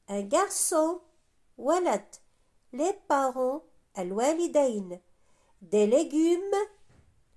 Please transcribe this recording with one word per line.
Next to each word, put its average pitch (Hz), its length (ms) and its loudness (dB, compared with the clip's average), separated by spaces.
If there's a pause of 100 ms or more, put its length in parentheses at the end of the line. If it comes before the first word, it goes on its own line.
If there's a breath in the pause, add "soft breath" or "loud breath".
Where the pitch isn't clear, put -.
un 202 260 -4
garçon، 349 680 0 (580)
ولد، 277 560 0 (580)
Les 302 200 -2 (160)
parents, 269 540 -2 (360)
الوالدين. 226 1000 -2 (600)
Des 208 260 2
légumes, 330 680 2 (800)